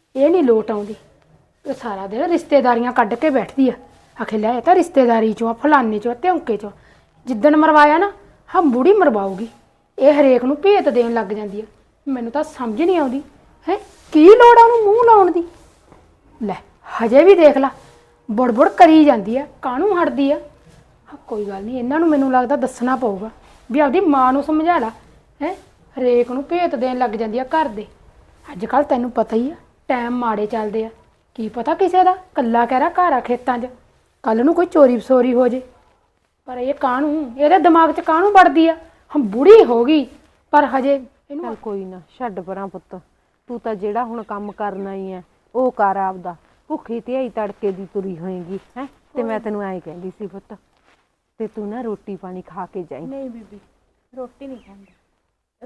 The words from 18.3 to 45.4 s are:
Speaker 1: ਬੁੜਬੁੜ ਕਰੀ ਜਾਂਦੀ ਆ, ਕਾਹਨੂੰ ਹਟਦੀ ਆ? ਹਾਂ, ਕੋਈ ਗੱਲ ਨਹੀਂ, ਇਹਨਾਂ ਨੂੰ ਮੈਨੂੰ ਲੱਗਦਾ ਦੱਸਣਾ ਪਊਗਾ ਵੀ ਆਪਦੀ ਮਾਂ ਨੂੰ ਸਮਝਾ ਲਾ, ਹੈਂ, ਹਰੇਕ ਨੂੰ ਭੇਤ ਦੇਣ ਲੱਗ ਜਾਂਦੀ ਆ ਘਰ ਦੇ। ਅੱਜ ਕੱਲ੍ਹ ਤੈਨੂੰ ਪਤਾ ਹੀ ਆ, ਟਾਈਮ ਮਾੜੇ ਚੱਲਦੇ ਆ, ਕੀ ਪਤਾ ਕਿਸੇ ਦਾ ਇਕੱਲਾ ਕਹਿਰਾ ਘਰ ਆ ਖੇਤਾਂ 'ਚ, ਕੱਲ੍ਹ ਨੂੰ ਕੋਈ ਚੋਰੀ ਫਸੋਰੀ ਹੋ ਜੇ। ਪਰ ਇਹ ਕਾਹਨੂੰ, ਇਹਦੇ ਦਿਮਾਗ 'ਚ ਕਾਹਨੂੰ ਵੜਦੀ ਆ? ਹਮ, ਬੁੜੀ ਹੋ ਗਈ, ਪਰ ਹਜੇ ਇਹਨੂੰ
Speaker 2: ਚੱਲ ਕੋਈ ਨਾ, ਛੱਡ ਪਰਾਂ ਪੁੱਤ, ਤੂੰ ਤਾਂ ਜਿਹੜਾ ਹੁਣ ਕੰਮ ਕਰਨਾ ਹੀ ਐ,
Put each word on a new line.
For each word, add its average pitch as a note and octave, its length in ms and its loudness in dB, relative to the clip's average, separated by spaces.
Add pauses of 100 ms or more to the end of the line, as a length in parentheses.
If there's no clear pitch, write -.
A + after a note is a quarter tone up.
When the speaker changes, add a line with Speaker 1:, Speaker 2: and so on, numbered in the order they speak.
Speaker 1:
ਬੁੜਬੁੜ B3 380 0
ਕਰੀ D#4+ 360 6
ਜਾਂਦੀ A3+ 320 0
ਆ, C#4+ 100 -6 (160)
ਕਾਹਨੂੰ E4+ 400 -2
ਹਟਦੀ C#4 300 -2
ਆ? D4 40 0
ਹਾਂ, - 800 -20 (100)
ਕੋਈ G#3 220 -8
ਗੱਲ G3 160 -12
ਨਹੀਂ, B3+ 140 -10
ਇਹਨਾਂ C4 220 -4
ਨੂੰ E4+ 80 0
ਮੈਨੂੰ C4+ 240 0
ਲੱਗਦਾ B3+ 240 0
ਦੱਸਣਾ B3+ 400 -4
ਪਊਗਾ A3 340 -6 (420)
ਵੀ C#4+ 80 0
ਆਪਦੀ D4 200 2
ਮਾਂ C4+ 320 2
ਨੂੰ C#4 100 -2
ਸਮਝਾ D#4 360 0
ਲਾ, A3+ 120 -4 (520)
ਹੈਂ, F4 120 -6 (440)
ਹਰੇਕ B3 320 0
ਨੂੰ C4+ 140 -8
ਭੇਤ E4+ 300 -4
ਦੇਣ B3+ 240 -4
ਲੱਗ B3 120 -2
ਜਾਂਦੀ A3 280 -6
ਆ C4 60 -6
ਘਰ D#4 240 -2
ਦੇ। G#3 180 -12 (640)
ਅੱਜ F#3 120 -12
ਕੱਲ੍ਹ C#4 220 -2
ਤੈਨੂੰ B3 240 -4
ਪਤਾ A3+ 260 -4
ਹੀ B3 140 -4
ਆ, E4+ 40 -14 (340)
ਟਾਈਮ A#3+ 240 -6
ਮਾੜੇ A3 340 -4
ਚੱਲਦੇ A3 380 -6
ਆ, A3+ 60 -12 (440)
ਕੀ A3 140 -10
ਪਤਾ A#3+ 260 -6
ਕਿਸੇ F#4 300 2
ਦਾ F#4 80 4
ਇਕੱਲਾ A#3+ 540 -2
ਕਹਿਰਾ C4 220 -2
ਘਰ E4+ 240 0
ਆ B3 80 0
ਖੇਤਾਂ A#3+ 380 -6
'ਚ, A#3+ 80 -8 (560)
ਕੱਲ੍ਹ A#3 220 0
ਨੂੰ E4 100 2
ਕੋਈ E4+ 120 0
ਚੋਰੀ C4 320 4
ਫਸੋਰੀ B3+ 360 0
ਹੋ B3 140 2
ਜੇ। B3+ 140 -4 (800)
ਪਰ B3+ 140 -14
ਇਹ C4 160 -4
ਕਾਹਨੂੰ, C#4 640 -4
ਇਹਦੇ D4+ 200 4
ਦਿਮਾਗ E4 340 4
'ਚ E4+ 80 -8
ਕਾਹਨੂੰ F4 320 0
ਵੜਦੀ E4 360 6
ਆ? D#4+ 80 -2 (400)
ਹਮ, D4 60 0
ਬੁੜੀ C#4+ 420 6
ਹੋ A#3+ 200 0
ਗਈ, C#4+ 220 2 (440)
ਪਰ D4 140 4
ਹਜੇ C4+ 300 -2 (360)
ਇਹਨੂੰ C#4+ 140 -12
Speaker 2:
ਚੱਲ A#3 100 -10
ਕੋਈ G3+ 300 -10
ਨਾ, F#3 160 -16 (180)
ਛੱਡ G3+ 220 -10
ਪਰਾਂ F#3+ 280 -12
ਪੁੱਤ, F3 320 -18 (460)
ਤੂੰ A#3+ 140 -12
ਤਾਂ A3 140 -8
ਜਿਹੜਾ G#3 300 -6
ਹੁਣ A#3 180 -10
ਕੰਮ G#3 300 -12
ਕਰਨਾ G3 420 -10
ਹੀ F#3+ 180 -12
ਐ, F3+ 80 -14 (340)